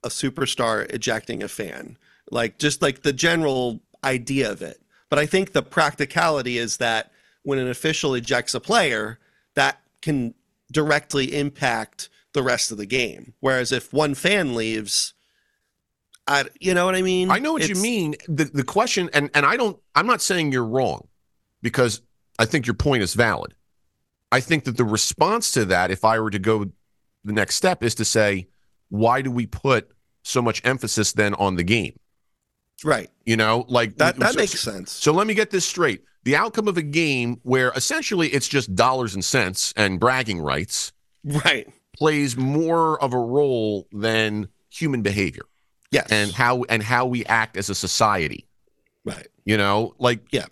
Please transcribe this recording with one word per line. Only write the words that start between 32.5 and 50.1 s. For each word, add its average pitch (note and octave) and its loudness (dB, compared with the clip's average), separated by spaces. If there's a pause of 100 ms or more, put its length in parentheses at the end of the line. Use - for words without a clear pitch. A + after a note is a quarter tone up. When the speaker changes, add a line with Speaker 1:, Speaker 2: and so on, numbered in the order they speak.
Speaker 1:
Right. C3 0 (140)
Speaker 2:
You A2+ 2
know, A2+ 4
like, A#2 2
Speaker 1:
That, D#3+ 2
that A#3 2
Speaker 2:
so, D#4+ 0
Speaker 1:
makes F#3+ 0
Speaker 2:
so, A#2 -6
Speaker 1:
sense. F#2+ -12
Speaker 2:
so - 2
let G3 4
me A3 0
get G#3 0
this F#3 0
straight. D3 -2 (200)
The C#3 2
outcome G#3+ 0
of F3+ -2
a E3+ -2
game C#3+ -2
where B2+ 2
essentially F#3+ -2
it's C3 -2
just B2 -2
dollars A#2+ 2
and F#2+ -6
cents F#2+ 0
and F#2+ 2
bragging A2 0
rights D2 -4 (320)
Speaker 1:
Right. C#3+ 0 (300)
Speaker 2:
plays D3 2
more D#3 0
of B2+ -2
a B2+ 2
role A#2 0
than G#2 0 (220)
human C#3 -2
behavior. G2 -2 (480)
Speaker 1:
Yes. - 2
Speaker 2:
And G#2 2
how, B2 2
and A2+ 0
how B2 2
we B2 -4
act A2 0
as G2 -4
a F#2+ -2
society. F#2 0 (580)
Speaker 1:
Right. - -12 (180)
Speaker 2:
You G#2+ 2
know, G2+ 2
like, A#2+ 2 (100)